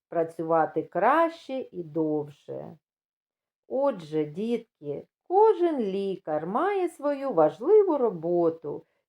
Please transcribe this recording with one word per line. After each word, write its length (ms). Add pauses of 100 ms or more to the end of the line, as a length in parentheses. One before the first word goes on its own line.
працювати 760
краще 880
і 120
довше. 920 (920)
Отже, 580
дітки, 840 (200)
кожен 520
лікар 680
має 420
свою 420
важливу 680
роботу, 880 (240)